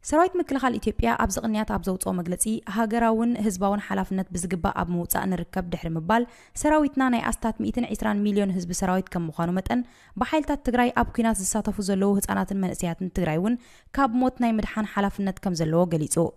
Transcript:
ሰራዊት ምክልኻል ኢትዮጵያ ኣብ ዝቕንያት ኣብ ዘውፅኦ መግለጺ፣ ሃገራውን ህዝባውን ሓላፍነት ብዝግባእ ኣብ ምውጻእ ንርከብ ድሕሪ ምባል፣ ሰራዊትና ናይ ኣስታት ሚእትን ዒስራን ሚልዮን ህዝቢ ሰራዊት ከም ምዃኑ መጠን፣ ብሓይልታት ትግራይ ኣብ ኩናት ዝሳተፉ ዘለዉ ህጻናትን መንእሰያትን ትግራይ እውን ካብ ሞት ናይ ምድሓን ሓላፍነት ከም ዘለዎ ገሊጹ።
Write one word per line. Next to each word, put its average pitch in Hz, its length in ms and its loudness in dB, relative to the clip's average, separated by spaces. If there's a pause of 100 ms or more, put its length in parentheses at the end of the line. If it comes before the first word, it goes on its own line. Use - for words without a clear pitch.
ሰራዊት 349 340 4
ምክልኻል 269 380 0
ኢትዮጵያ 214 340 0 (120)
ኣብ 196 120 2
ዝቕንያት 220 380 -2
ኣብ 196 140 -2
ዘውፅኦ 190 280 -2
መግለጺ፣ 180 300 -2 (240)
ሃገራውን 226 640 2 (140)
ህዝባውን 202 400 0
ሓላፍነት 190 460 -2
ብዝግባእ 180 500 -2
ኣብ 175 100 -2
ምውጻእ 175 360 -2
ንርከብ 180 440 -4
ድሕሪ 165 220 -6
ምባል፣ 202 320 0 (300)
ሰራዊትና 285 540 2
ናይ 233 200 0
ኣስታት - 320 -4
ሚእትን 220 280 -2
ዒስራን 214 360 0
ሚልዮን 202 320 2
ህዝቢ 180 240 -4
ሰራዊት 185 280 0
ከም 170 180 -2
ምዃኑ 170 240 -2
መጠን፣ 190 300 0 (340)
ብሓይልታት 285 480 0
ትግራይ 247 320 2
ኣብ 233 180 2
ኩናት 226 280 2
ዝሳተፉ 202 460 -2
ዘለዉ 196 280 4
ህጻናትን 196 480 0
መንእሰያትን 180 520 -2
ትግራይ 160 260 2
እውን 233 160 2 (360)
ካብ 269 280 2
ሞት 254 180 2
ናይ 233 140 2
ምድሓን 214 400 -2
ሓላፍነት 196 460 0
ከም 180 180 -2
ዘለዎ 160 300 4
ገሊጹ። 160 300 0 (200)